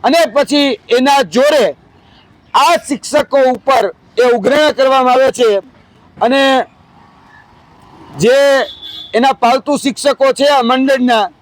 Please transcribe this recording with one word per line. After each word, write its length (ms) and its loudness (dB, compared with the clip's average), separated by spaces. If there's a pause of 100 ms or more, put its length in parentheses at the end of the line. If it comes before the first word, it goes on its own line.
અને 120 0 (160)
પછી 460 0 (200)
એના 240 2
જોડે 540 0 (760)
આ 220 2 (120)
શિક્ષકો 500 -2 (120)
ઉપર 440 -2 (240)
એ 160 2
ઉઘરાણા 380 0
કરવામાં 420 0
આવે 180 0
છે 260 0 (640)
અને 420 0 (1500)
જે 180 2 (760)
એના 180 0
પાલતુ 440 -2
શિક્ષકો 560 -2
છે 120 -2
આ 180 2
મંડળના 680 0 (140)